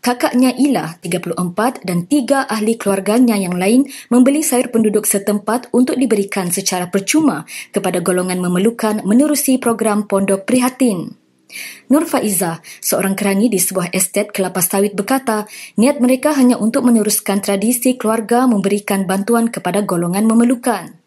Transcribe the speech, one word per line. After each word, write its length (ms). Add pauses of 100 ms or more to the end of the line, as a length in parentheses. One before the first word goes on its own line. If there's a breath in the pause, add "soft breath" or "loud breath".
kakaknya 480
Ila, 480
tiga 240
puluh 160
empat, 480
dan 160
tiga 400
ahli 320
keluarganya 560
yang 240
lain 320 (240 loud breath)
membeli 320
sayur 240
penduduk 400
setempat 640
untuk 240
diberikan 560
secara 400
percuma 560 (240 loud breath)
kepada 320
golongan 400
memerlukan 640
menerusi 480
program 480
Pondok 400
Prihatin. 720 (720 loud breath)
Nur 160
Faiza, 560 (240 loud breath)
seorang 320
kerani 320
di 80
sebuah 320
estet 480
kelapa 240
sawit, 320
berkata, 560 (320 loud breath)
niat 240
mereka 320
hanya 240
untuk 240
meneruskan 560
tradisi 560
keluarga 480
memberikan 640
bantuan 400
kepada 320
golongan 480
memerlukan. 800